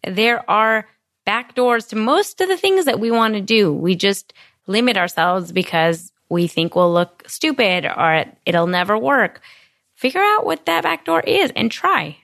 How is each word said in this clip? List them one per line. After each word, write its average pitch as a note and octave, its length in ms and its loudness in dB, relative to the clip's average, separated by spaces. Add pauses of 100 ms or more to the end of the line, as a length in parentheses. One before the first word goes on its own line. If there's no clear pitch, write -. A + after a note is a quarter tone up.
There A3 440 -2
are A3 380 2 (380)
back A#3+ 300 -4
doors A#3+ 320 0
to G#3+ 100 -8
most C#4 440 0
of F#4 80 0
the F#4+ 80 0
things F#4+ 280 2
that B3+ 160 0
we A3+ 100 -2
want A3+ 240 2
to G#3 60 -4
do. G3 320 2
We E3 240 0
just G3 360 -2 (340)
limit A3+ 300 0
ourselves F3 540 -2
because E3+ 640 -2 (160)
we F3 180 0
think E3 300 -2
we'll F3 160 4
look F3 340 -2
stupid A3 600 -2
or D#3+ 400 0 (200)
it'll E3+ 200 2
never F3+ 300 0
work. B3 440 0 (540)
Figure C4 280 -2
out G#4 220 2
what - 220 -4
that E4 180 0
back - 200 -4
door - 160 0
is - 360 0
and A3+ 160 -2
try. F3 520 -2